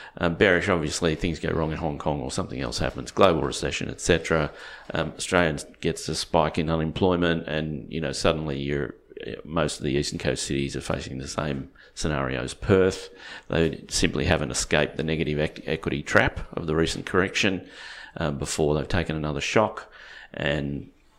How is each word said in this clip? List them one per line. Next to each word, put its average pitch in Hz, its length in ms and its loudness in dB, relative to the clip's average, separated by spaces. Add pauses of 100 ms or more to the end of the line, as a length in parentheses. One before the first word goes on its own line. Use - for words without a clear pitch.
(180)
Um, 85 180 0
bearish, 90 340 6
obviously, 80 460 2
things 80 240 -2
go 82 100 -2
wrong 80 240 0
in 78 40 -6
Hong 78 200 -2
Kong 73 240 -2
or 65 100 -6
something - 300 -4
else 62 180 -4
happens, 65 320 -4
global 87 300 6
recession, 69 480 -4
et - 100 -10
cetera. 82 500 2 (440)
Um, 78 240 -2
Australia 82 420 2 (220)
gets 80 260 -2
a 80 80 -4
spike - 420 0
in 78 120 0
unemployment, 82 800 2
and, 78 440 -4
you 78 80 -4
know, 71 140 -4
suddenly 78 440 0
you're, 71 380 -4 (480)
most 78 340 0
of - 60 -10
the 73 80 0
Eastern 73 260 0
Coast - 280 -2
cities 69 320 -2
are 65 40 -6
facing 67 360 -4
the 65 100 -8
same 69 420 -4 (260)
scenario 67 460 -2
as 64 120 -6
Perth. 95 560 4 (400)
They 82 400 2
simply - 340 2
haven't 78 280 2
escaped - 440 2
the 78 80 -2
negative 78 340 0
ec-, - 300 -2
equity 73 340 -2
trap - 380 4 (140)
of 82 120 -6
the 78 120 0
recent 82 280 2
correction, 95 640 0 (480)
um, 76 220 -2
before 73 380 2
they've 76 120 0
taken 78 300 0
another 73 240 -2
shock, - 500 2 (420)
and, 71 580 -2 (280)